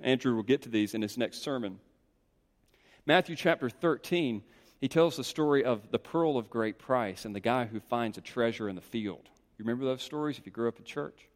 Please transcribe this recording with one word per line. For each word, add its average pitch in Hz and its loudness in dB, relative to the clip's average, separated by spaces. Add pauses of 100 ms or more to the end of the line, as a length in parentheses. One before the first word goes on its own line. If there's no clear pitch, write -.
Andrew 127 2
will 110 0
get 127 2
to 120 -14
these 107 0
in 110 -2
his 104 -6
next 120 -4
sermon. 113 -4 (1300)
Matthew 170 4
chapter 151 2
thirteen, 131 0 (400)
he 135 0
tells 165 4
the 131 -6
story 143 2
of 113 0
the 113 2
pearl 160 0
of 110 -6
great 110 -2
price 113 -2
and 104 -8
the 101 -4
guy 120 2
who 110 -8
finds 117 -2
a - -14
treasure 113 -2
in 95 -6
the 87 -12
field. 104 -6 (300)
You 107 -8
remember 123 -2
those 131 0
stories 151 -4
if - -18
you 92 -18
grew 117 0
up 113 -4
in - -20
church? - -10